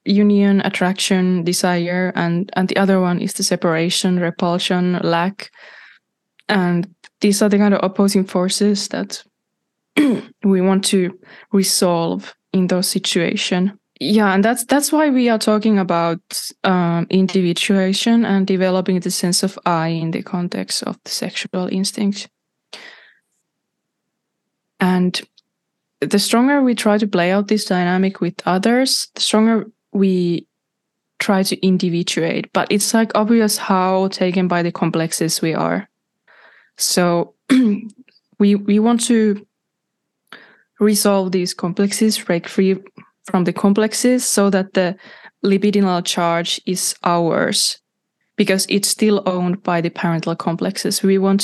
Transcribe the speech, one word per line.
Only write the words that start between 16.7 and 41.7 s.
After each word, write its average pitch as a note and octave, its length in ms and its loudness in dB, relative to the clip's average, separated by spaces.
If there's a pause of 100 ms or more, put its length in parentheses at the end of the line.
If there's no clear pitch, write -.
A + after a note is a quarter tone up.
individuation F#3+ 1120 0
and F#3+ 220 2
developing F#3 540 0
the F3+ 100 -4
sense F3 320 0
of F#3+ 240 -4
I E3 220 0
in E3 240 -4
the F#3+ 100 -6
context F3+ 640 -6
of - 180 -10
the - 80 -18
sexual - 560 -6
instinct. G3 600 -4 (2500)
And F3+ 420 0 (800)
the D#3 180 0
stronger C4 440 2
we B3 120 2
try G#3 240 2
to G#3+ 80 0
play F3+ 260 2
out G3+ 160 0
this G#3+ 160 0
dynamic F#3 560 0
with E3+ 140 -2 (120)
others, A#3 680 0
the - 60 -12
stronger A3 460 2 (260)
we F#3 540 0 (720)
try F#3+ 240 0
to - 140 -2 (100)
individuate. F3 840 -2
But - 180 -2
it's, G#3 240 0
like, A3+ 200 2
obvious G#3+ 440 2
how F#3+ 500 0
taken F#3 400 -2
by F3 140 0
the E3+ 100 -2
complexes E3 720 -2
we D#3+ 120 -2
are. E3 340 -4 (880)
So E3+ 680 0
<clears throat> A3+ 960 -2
we, G3+ 160 4
we G3+ 240 0
want A#3 280 2
to G#3+ 380 2 (1300)
resolve G3+ 540 2
these F3+ 220 -2
complexes, G3+ 640 -2